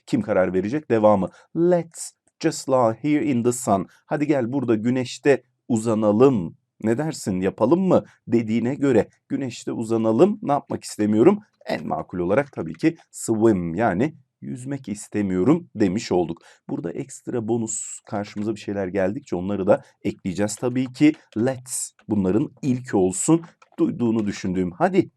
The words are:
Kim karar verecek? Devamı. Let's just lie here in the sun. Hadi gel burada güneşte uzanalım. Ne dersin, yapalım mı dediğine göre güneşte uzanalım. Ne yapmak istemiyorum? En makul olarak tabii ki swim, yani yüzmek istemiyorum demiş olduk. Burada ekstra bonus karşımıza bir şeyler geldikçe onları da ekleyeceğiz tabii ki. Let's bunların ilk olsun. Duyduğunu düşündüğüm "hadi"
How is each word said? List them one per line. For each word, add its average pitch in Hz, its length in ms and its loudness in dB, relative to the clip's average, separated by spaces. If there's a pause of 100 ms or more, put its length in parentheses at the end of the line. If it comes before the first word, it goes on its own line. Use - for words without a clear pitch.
Kim 123 160 0
karar 92 320 0
verecek? 107 360 -2
Devamı. 104 380 4 (280)
Let's 170 560 0 (280)
just - 280 -4
lie 127 340 4
here 147 240 0
in 123 160 0
the 120 100 2
sun. 101 340 0 (200)
Hadi 151 200 -2
gel 131 260 0
burada 123 220 0
güneşte 127 680 0 (260)
uzanalım. 110 880 4 (260)
Ne 113 160 0
dersin, 139 420 -4
yapalım 117 400 2
mı 160 240 2 (220)
dediğine 117 480 0
göre 139 340 2 (200)
güneşte 135 440 -8
uzanalım. 113 680 2
Ne 139 100 -2
yapmak - 320 -6
istemiyorum? 107 540 4 (280)
En - 220 -6
makul 82 300 -6
olarak 101 340 0
tabii 80 220 -8
ki 160 220 -2 (140)
swim, 107 640 0
yani 113 400 -2 (260)
yüzmek 139 480 -12
istemiyorum 104 840 -2
demiş 104 380 0
olduk. 85 300 -2 (260)
Burada - 240 -6
ekstra 131 560 -8
bonus 110 580 -6
karşımıza 104 480 -6
bir 110 60 -14
şeyler 101 260 -6
geldikçe 95 500 -4
onları 95 300 -4
da - 160 4 (200)
ekleyeceğiz 98 540 -4
tabii 127 360 -4
ki. 151 200 4 (240)
Let's 127 540 -4 (180)
bunların 101 420 0 (120)
ilk 127 320 -2
olsun. 101 480 2 (360)
Duyduğunu 113 480 0
düşündüğüm 92 440 -4
"hadi" 180 460 0